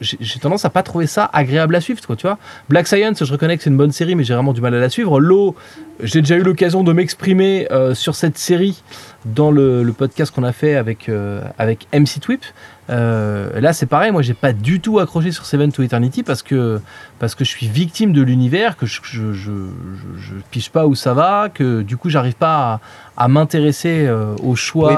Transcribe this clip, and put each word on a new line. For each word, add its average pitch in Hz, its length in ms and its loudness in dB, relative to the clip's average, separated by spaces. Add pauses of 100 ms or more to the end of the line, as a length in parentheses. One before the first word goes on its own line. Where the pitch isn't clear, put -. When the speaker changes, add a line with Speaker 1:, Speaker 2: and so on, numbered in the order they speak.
Speaker 1:
j'ai, - 200 -6
j'ai 117 200 -10
tendance 180 240 -2
à 151 60 0
pas 185 120 0
trouver 170 240 -4
ça 208 260 -2
agréable 151 440 2
à 175 40 2
suivre, 233 240 -6
quoi, 117 120 -4
tu - 100 -8
vois. 202 120 -2 (300)
Black 165 200 2
Science, 208 360 2
je 131 80 -2
reconnais 156 240 0
que - 60 -8
c'est 151 80 0
une 135 60 4
bonne 143 160 4
série, 175 240 -2
mais 147 80 2
j'ai 120 100 0
vraiment 131 180 0
du 117 80 -2
mal 123 140 0
à 120 60 2
la 127 80 2
suivre. 160 320 2
Law, 185 340 4 (480)
j'ai 113 180 0
déjà 151 140 4
eu 180 80 4
l'occasion 185 400 2
de 170 100 4
m'exprimer, 185 800 2
euh, 131 240 2
sur - 220 -4
cette 165 200 -2
série 180 460 0 (420)
dans 147 280 2
le, 131 320 4
le 117 80 0
podcast 139 420 -4
qu'on 127 80 -2
a 123 100 -2
fait 151 220 0
avec, 113 340 -4
euh, 101 340 -4 (160)
avec 113 340 -2
M 147 140 4
C - 120 -6
Twip. 247 260 -4 (460)
Euh, 107 720 -2
là, 156 140 4
c'est - 120 -2
pareil, 175 260 2
moi, 165 100 2
j'ai 120 120 0
pas 131 200 0
du 131 260 0
tout 214 180 0
accroché 175 320 0
sur - 140 -10
Seven 147 260 2
to 135 120 -4
Eternity 123 400 0
parce 135 200 -4
que, 117 380 -2 (380)
parce 113 160 -4
que 131 100 -4
je 110 60 -2
suis - 180 -6
victime 170 460 0
de 139 80 4
l'univers, 127 560 2
que 117 80 -4
je, - 180 -8
je, 107 300 -6
je, 98 180 -10
je, 95 640 -12
je 98 140 -14 (180)
pige - 200 -8
pas 160 160 2
où 139 80 4
ça 127 200 -2
va, 196 380 2
que 120 300 -2
du 107 160 -6
coup, 180 100 -6
j'arrive 127 260 0
pas 143 460 0 (360)
à, 120 80 0
à 123 40 4
m'intéresser, 151 800 2
euh, 110 360 0
aux 123 140 0
choix 156 360 0
Speaker 2:
Oui, 151 60 4